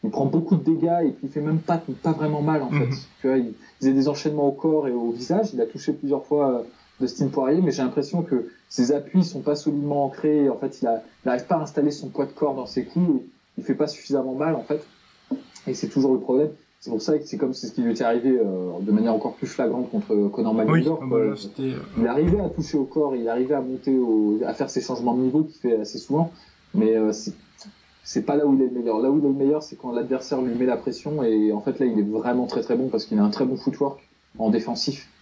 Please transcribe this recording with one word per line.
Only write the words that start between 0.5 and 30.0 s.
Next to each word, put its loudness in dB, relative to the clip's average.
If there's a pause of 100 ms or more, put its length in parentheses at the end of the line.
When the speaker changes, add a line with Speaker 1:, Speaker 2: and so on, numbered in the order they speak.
Speaker 1:
de -2
dégâts 2
et 2
puis -10
il -6
fait -6
même 0
pas, -2 (200)
pas 0
vraiment -2
mal, 2
en -6
Speaker 2:
Mhm. 0
Speaker 1:
fait. -2 (240)
Tu 0
vois, 4
il, 2
il -10 (260)
faisait 2
des 4
enchaînements 0
au 0
corps 0
et -2
au -2
visage, -2
il -2
a 2
touché -6
plusieurs -2
fois, 2
euh, 0 (380)
Dustin -2
Poirier, 0
mais 2
j'ai -2
l'impression -2
que -2 (200)
ses 0
appuis 2
sont -6
pas 0
solidement -2
ancrés, 2
en -2
fait, -6
il 0
a, 0 (240)
il 0
n'arrive -2
pas 2
à 0
installer 0
son -10
poids -2
de -12
corps -2
dans -8
ses -4
coups, 2
et -18 (320)
il -10
fait -2
pas 0
suffisamment -4
mal, 0
en -6
fait, -4 (840)
et -4
c'est -6
toujours 2
le 2
problème. 2 (300)
C'est -10
pour -2
ça 0
que -4
c'est -10
comme -2
c'est -10
ce -10
qui -2
lui 2
était -2
arrivé, 2 (100)
euh, -2
de -2
manière 4
encore -2
plus -8
flagrante -2
contre -2 (140)
Conor 0
Speaker 2:
Oui, 2
Speaker 1:
McGregor, 2
Speaker 2:
ah -8
Speaker 1:
quoi. 2
Speaker 2:
bah 2
là, 0
c'était, -10
euh, -4 (200)
Speaker 1:
Il 4
arrivait 4
à -2
toucher -2
au 4
corps, 2
il -2
arrivait 2
à 0
monter 0
au, 4
à -4
faire -2
ses -2
changements -2
de 2
niveau 2
qu'il -6
fait 2
assez -8
souvent, 0 (440)
mais, 4
euh, 2
c'est, -8 (720)
c'est -4
pas 0
là 2
où 4
il 4
est 4
le -4
meilleur. 0
Là 2
où 4
il 2
est 4
le 2
meilleur, 2
c'est -16
quand -10
l'adversaire -2